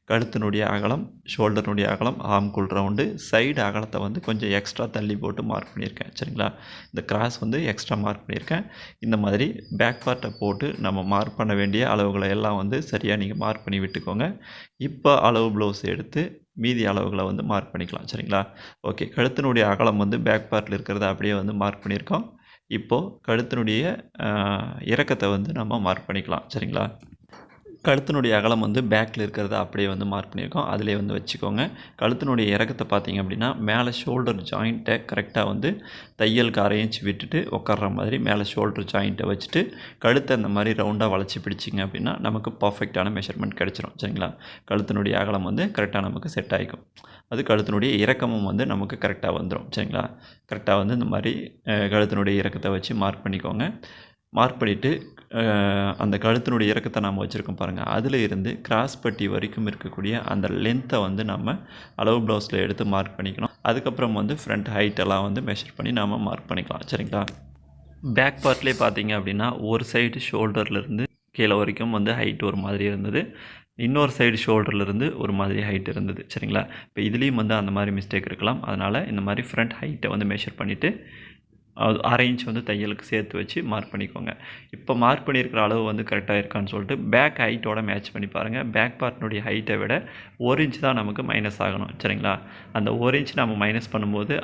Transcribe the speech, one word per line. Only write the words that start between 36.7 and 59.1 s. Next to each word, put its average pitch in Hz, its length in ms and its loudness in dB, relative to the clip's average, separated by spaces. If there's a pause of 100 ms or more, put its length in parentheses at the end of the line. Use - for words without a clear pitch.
இன்ச் 110 220 -2
விட்டுட்டு 101 480 -2
உட்கார்ற 101 420 0
மாதிரி 101 260 -2
மேலே 104 240 2
ஷோல்டர் 104 440 -2
ஜாயிண்ட்டை 98 400 0
வச்சுட்டு 101 360 0 (360)
கழுத்தை 131 380 4
அந்த 104 120 0
மாதிரி 104 340 2
ரவுண்டாக 104 280 2
வளைச்சி 95 300 -2
பிடிச்சிங்க 98 400 -4
அப்படின்னா - 380 -2
நமக்கு 110 340 -2
பர்ஃபெக்டான 104 600 0
மெஷர்மெண்ட் 98 440 -4
கிடைச்சிரும். - 400 -4
சரிங்களா? 95 340 -2 (360)
கழுத்தினுடைய 101 460 0
அகலம் 98 300 2
வந்து 104 240 0
கரெக்டாக 104 340 0
நமக்கு 95 280 -4
செட் - 260 -4
ஆகிக்கும். 95 300 -4 (440)
அது - 140 -2
கழுத்தினுடைய 107 540 2
இறக்கமும் 113 480 2
வந்து 98 220 0
நமக்கு 98 340 -4
கரெக்டாக 98 340 -2
வந்துரும். 87 360 -4
சரிங்களா? - 340 -4 (420)
கரெக்டாக 101 320 2
வந்து 101 160 2
இந்த 120 120 0
மாதிரி, 98 280 0 (320)
அஹ், 104 220 2
கழுத்தினுடைய 101 480 2
இறக்கத்தை 95 340 -2
வச்சு 95 240 -4
மார்க் 98 280 -2
பண்ணிக்கோங்க. 98 440 -2 (640)
மார்க் 123 260 2
பண்ணிட்டு, 110 320 0 (400)
அஹ், 101 640 2
அந்த 101 220 2
கழுத்தினுடைய 113 500 2
இறக்கத்தை 107 340 0
நாம 98 220 0
வச்சுருக்கோம் 98 320 -6
பாருங்க, 92 260 -4
அதுல 123 340 0
இருந்து 98 440 0
கிராஸ் 120 400 0
பட்டி 104 280 0